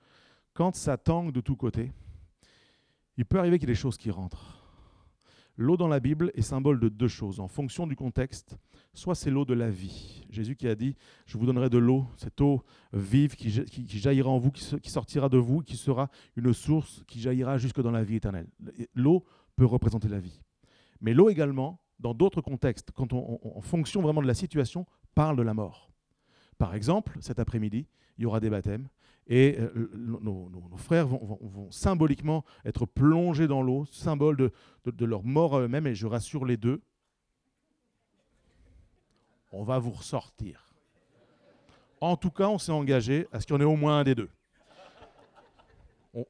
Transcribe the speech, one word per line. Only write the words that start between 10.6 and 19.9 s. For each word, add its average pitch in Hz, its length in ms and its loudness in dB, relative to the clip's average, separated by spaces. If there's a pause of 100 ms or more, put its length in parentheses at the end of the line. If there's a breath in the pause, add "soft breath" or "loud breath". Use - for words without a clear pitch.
a 110 60 2
dit, « 131 200 -4 (300 soft breath)
Je - 120 -12
vous 113 80 0
donnerai 127 240 2
de 120 80 6
l'eau, 127 380 4
cette - 240 -12
eau 139 240 4 (300 soft breath)
vive 117 420 4
qui 113 160 -4
ja-, 113 140 0
qui, - 200 -12
qui 101 140 -8
jaillira 131 300 2
en 131 80 4
vous, 127 140 4
qui - 120 -14
se, 147 140 -6
qui - 120 -10
sortira 131 380 -2
de 131 100 6
vous, 127 240 4
qui - 140 -10
sera 135 340 -2 (280 soft breath)
une 120 160 4
source - 540 -2
qui 117 120 -14
jaillira 127 380 -2
jusque 127 240 -2
dans 117 100 0
la 113 140 0
vie 107 100 -4
éternelle. » 98 320 -4 (480)
L'eau 151 300 4 (320 soft breath)
peut 127 80 8
représenter 110 420 0